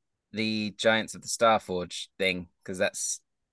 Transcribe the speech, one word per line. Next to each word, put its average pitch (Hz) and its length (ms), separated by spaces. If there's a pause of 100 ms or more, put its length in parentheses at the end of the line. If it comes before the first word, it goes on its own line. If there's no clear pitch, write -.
(340)
the 107 440
Giants 110 380
of 92 60
the - 80
Starforge 98 760 (100)
thing, 90 320 (140)
'cause 95 140
that's - 440 (320)